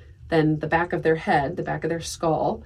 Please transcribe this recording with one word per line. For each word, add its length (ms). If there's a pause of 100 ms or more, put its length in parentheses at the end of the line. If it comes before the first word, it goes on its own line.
(300)
then 280
the 80
back 280
of 100
their 140
head, 400
the 60
back 200
of 80
their 80
skull 680